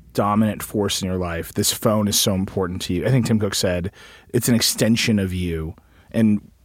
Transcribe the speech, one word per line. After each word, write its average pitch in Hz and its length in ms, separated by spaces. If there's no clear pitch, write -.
dominant 104 500
force 101 380
in 98 60
your 92 100
life. 85 360
This - 180
phone 107 360
is 98 120
so 107 140
important 92 500
to - 100
you." 85 120
I 110 40
think 123 160
Tim 113 140
Cook 101 160
said, 90 360
"It's 117 160
an 123 60
extension 113 640
of 95 140
you." 82 420
And 107 300